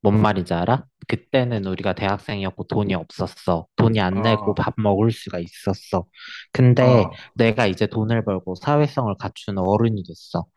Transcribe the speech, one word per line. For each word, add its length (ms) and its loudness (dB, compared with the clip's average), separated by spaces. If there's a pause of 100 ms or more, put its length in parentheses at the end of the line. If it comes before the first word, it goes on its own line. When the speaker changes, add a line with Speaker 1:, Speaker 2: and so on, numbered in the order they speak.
Speaker 1:
뭔 180 4
말인지 340 0
알아? 300 0 (240)
그때는 580 -2
우리가 280 -4
대학생이었고 720 -6
돈이 260 0
없었어. 720 -4 (100)
돈이 240 4
안 220 0
Speaker 2:
어. 0 -
Speaker 1:
내고 320 0
밥 240 -4
먹을 340 2
수가 280 -8
있었어. 680 -6 (460)
근데 580 6
Speaker 2:
어. 100 -20 (140)
Speaker 1:
내가 320 2
이제 200 0
돈을 380 -2
벌고 320 -4
사회성을 640 0
갖춘 400 -8
어른이 500 2
됐어. 380 -8 (100)